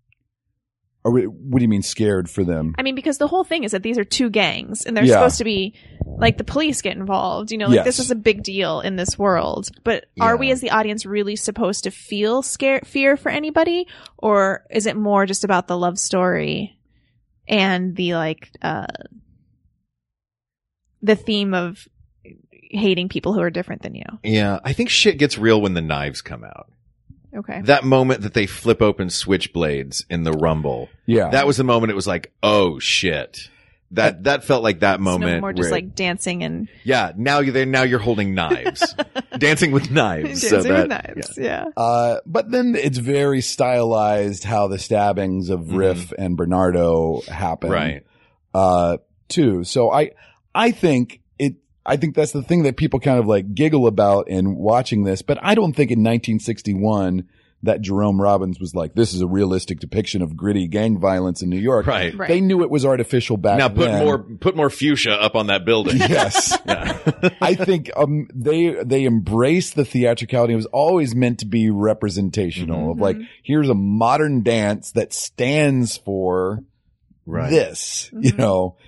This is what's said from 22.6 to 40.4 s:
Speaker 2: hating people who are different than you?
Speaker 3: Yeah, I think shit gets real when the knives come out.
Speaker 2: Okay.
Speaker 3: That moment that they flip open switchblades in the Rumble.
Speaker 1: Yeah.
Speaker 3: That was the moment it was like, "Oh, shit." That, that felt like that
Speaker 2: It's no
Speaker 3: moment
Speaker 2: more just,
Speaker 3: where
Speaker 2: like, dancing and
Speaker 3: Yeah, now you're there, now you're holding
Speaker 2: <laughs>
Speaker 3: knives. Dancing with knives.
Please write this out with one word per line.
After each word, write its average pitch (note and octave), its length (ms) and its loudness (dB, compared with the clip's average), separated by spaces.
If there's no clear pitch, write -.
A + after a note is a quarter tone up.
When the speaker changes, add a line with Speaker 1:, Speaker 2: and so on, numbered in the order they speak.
Speaker 2:
hating F#3+ 400 0
people - 240 -2
who F#3+ 80 0
are F3 80 0
different F3 320 -8
than - 140 -12
you? - 100 -16
Speaker 3:
Yeah, G#2 400 0
I C#3 100 -2
think A#3+ 160 -2
shit F#3 280 2
gets C#3 200 0
real A2 240 4
when F#2+ 120 0
the E2+ 80 -2
knives D2 400 -4
come A#1 220 -16
out. - 240 -20
Speaker 2:
Okay. G3+ 280 -12
Speaker 3:
That C3 220 4
moment C3 380 2
that G#2 100 -6
they G#2 120 0
flip A2+ 360 0
open G2 260 0
switchblades D#2 1040 -2
in E2+ 140 -2
the D#2+ 100 0
Rumble. D2+ 560 -2
Speaker 1:
Yeah. A2 240 2
Speaker 3:
That C#3 180 2
was C#3+ 100 2
the C3 60 0
moment A#2 280 2
it G2+ 40 -4
was F#2+ 120 -4
like, F2 260 -6
"Oh, G2 360 4
shit." - 680 -4
That, F#2+ 320 0
that C#3 220 0
felt B2+ 180 2
like G2 180 0
that G2 140 4
Speaker 2:
It's F#2+ 80 -4
no F#2 140 2
Speaker 3:
moment F2 240 -2
Speaker 2:
more F#2+ 120 -4
just, F2+ 160 -2
Speaker 3:
where - 20 -2
Speaker 2:
like, F#3 140 -14
dancing F3 480 -4
and E3 260 -8
Speaker 3:
Yeah, A2 320 0
now C#3 220 0
you're C3+ 140 0
there, C3 120 2
now C3 180 2
you're B2 160 2
holding G#2 360 0
Speaker 2:
<laughs> - 0 -
Speaker 3:
knives. F#2 600 -2
Dancing D3+ 340 2
with C3+ 200 0
knives. A2 560 0